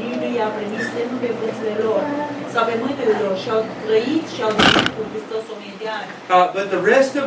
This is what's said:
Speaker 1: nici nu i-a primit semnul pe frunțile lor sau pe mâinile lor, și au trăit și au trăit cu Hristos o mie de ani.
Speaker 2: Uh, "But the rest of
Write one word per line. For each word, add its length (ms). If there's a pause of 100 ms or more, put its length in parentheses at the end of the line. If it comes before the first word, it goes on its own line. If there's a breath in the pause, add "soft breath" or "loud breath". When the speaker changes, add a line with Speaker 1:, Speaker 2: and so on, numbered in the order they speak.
Speaker 1:
nici 200
nu 60 (100)
i-a 180
primit 260 (120)
semnul 300
pe 140
frunțile 360 (120)
lor 160 (500)
sau 160
pe 140
mâinile 400
lor, 200
și 120
au 60 (240)
trăit 400 (100)
și 120
au 120
trăit 380
cu 140
Hristos 420
o 100
mie 200
de 60 (100)
ani. 100 (260)
Speaker 2:
Uh, 120 (100)
"But 180
the 80 (100)
rest 280
of 60